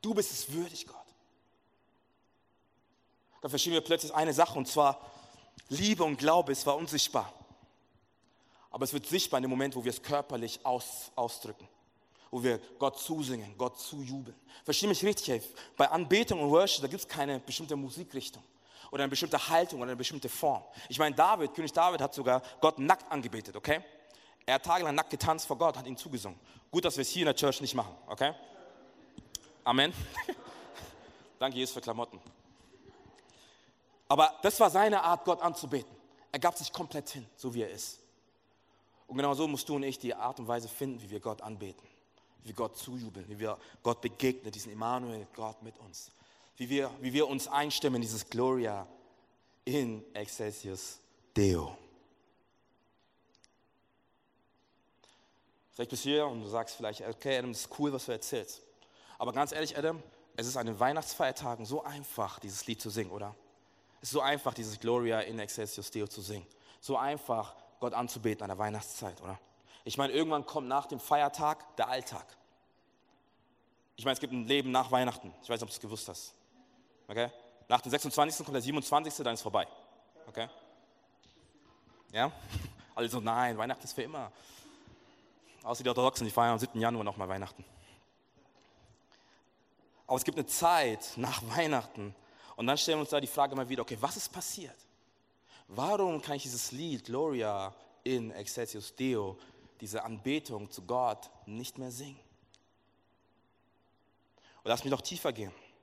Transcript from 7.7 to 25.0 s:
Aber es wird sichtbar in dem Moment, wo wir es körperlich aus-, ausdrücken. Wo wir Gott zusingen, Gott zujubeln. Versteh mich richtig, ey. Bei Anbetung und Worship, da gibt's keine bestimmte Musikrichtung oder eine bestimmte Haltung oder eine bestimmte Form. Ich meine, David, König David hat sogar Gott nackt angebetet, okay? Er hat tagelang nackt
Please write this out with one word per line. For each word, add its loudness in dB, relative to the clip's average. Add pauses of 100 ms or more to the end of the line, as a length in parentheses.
Aber -4
es -2
wird -4
sichtbar 0
in 2
dem 0
Moment, 0
wo -4
wir 2
es -4
körperlich -2
aus-, -4
ausdrücken. -4 (600)
Wo -4
wir 4 (200)
Gott 2
zusingen, -4
Gott -2
zujubeln. -10 (260)
Versteh 2
mich 4
richtig, 2
ey. 0 (340)
Bei 8
Anbetung 4
und 4
Worship, 6
da -2
gibt's -6
keine -2
bestimmte -6
Musikrichtung -8 (480)
oder 0
eine 2
bestimmte 0
Haltung 4
oder -2
eine -4
bestimmte -4
Form. 0 (260)
Ich -4
meine, 4
David, 6
König -4
David 4
hat 0
sogar 4 (180)
Gott 6
nackt 4
angebetet, -6
okay? 0 (640)
Er 4
hat 2
tagelang 2
nackt 2